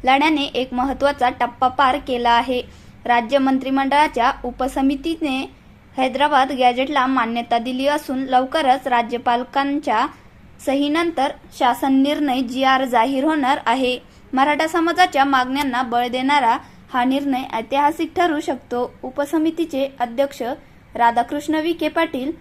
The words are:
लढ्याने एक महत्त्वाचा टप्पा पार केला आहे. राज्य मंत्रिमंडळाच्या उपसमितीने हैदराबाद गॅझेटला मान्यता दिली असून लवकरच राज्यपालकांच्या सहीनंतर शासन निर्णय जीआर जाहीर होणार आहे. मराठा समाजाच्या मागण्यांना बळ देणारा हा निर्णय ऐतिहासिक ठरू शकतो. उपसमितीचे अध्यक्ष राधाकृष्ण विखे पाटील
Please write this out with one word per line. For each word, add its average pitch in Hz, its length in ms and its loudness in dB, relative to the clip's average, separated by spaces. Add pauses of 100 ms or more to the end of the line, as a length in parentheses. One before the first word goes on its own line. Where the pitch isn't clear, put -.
लढ्याने 277 400 2
एक 254 300 -4
महत्त्वाचा 262 560 0
टप्पा 254 380 -2
पार 269 300 2 (100)
केला 240 220 0
आहे. 247 320 2 (440)
राज्य 240 320 0
मंत्रिमंडळाच्या 269 920 2 (140)
उपसमितीने 269 1080 -2 (440)
हैदराबाद 269 540 2
गॅझेटला 254 540 0
मान्यता 233 520 -2
दिली 254 300 -2
असून 294 320 -2
लवकरच 262 680 0
राज्यपालकांच्या 247 1200 -2 (580)
सहीनंतर 294 680 0 (280)
शासन 269 340 2
निर्णय 277 480 2
जीआर 262 440 2
जाहीर 262 380 2
होणार 285 420 0
आहे. 247 340 0 (340)
मराठा 294 340 2
समाजाच्या 330 580 2
मागण्यांना 262 560 0
बळ 240 260 0
देणारा 254 500 2 (360)
हा 247 100 0
निर्णय 262 400 -2 (100)
ऐतिहासिक 285 640 -2
ठरू 339 240 2
शकतो. 247 540 -6 (100)
उपसमितीचे 285 960 -2
अध्यक्ष 247 420 -4 (540)
राधाकृष्ण 240 600 0
विखे 320 320 -2
पाटील 320 540 -2